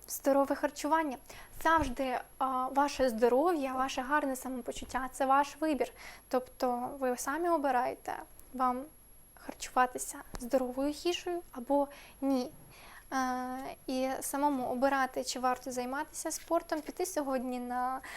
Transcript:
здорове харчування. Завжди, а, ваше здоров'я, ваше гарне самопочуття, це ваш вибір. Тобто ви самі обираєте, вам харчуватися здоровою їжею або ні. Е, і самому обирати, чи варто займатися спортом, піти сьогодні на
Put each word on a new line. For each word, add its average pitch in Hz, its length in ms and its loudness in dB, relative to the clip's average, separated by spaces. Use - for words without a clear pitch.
здорове 277 460 2
харчування. 294 640 0
Завжди, 277 560 2
а, 262 280 0
ваше 269 420 2
здоров'я, 262 640 4
ваше 262 300 -2
гарне 277 340 2
самопочуття, 254 760 -6
це 269 140 0
ваш 277 340 4
вибір. 302 320 0
Тобто 254 640 -2
ви 254 160 0
самі 311 320 -2
обираєте, 277 680 2
вам 254 300 0
харчуватися - 720 0
здоровою 254 500 0
їжею 349 520 -2
або 277 360 2
ні. 269 300 0
Е, 254 640 -4
і 262 240 0
самому 277 460 0
обирати, 262 580 0
чи - 160 -6
варто 254 320 0
займатися 262 580 -6
спортом, 330 500 -2
піти 330 260 -4
сьогодні 262 540 -2
на 247 400 -4